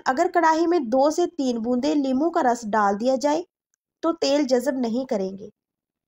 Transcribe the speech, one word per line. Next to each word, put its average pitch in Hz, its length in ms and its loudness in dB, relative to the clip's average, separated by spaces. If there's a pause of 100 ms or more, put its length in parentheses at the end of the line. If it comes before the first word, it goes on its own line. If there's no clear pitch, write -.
अगर 269 220 2
कढ़ाई 330 380 2
में 330 240 0
दो 269 200 4
से 349 160 0
तीन 254 320 -2
बूंदे 247 360 0
लीमू 269 360 0
का 339 100 -2
रस 240 260 0
डाल 202 300 2
दिया 247 200 0
जाए, 294 280 -2 (580)
तो 330 100 0
तेल 294 340 0
जज़ब 262 340 0
नहीं 240 260 -4
करेंगे। 196 440 -6 (580)